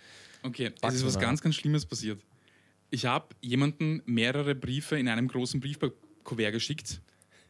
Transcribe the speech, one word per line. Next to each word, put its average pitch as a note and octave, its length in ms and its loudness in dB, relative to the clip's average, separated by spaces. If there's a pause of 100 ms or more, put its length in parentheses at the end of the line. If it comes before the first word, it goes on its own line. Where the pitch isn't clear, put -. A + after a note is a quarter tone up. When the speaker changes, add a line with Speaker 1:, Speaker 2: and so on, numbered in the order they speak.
(420)
Speaker 1:
Okay, B2 320 -6
es - 60 -12
Speaker 2:
Packen B2 160 0
Speaker 1:
ist C3 100 0
was C3 80 2
Speaker 2:
wir F#2+ 80 0
Speaker 1:
ganz, C3 180 2
Speaker 2:
an. - 40 -10
Speaker 1:
ganz D#3+ 120 4
Schlimmes D3 300 2
passiert. G#2+ 340 -6 (680)
Ich B2+ 160 -2
hab C3+ 340 0
jemanden D3 640 2
mehrere C3 500 2
Briefe C3+ 440 -2
in B2+ 100 2
einem A#2+ 200 2
großen B2 320 -2
Briefkuvert B2 920 -4
geschickt. - 480 -4 (480)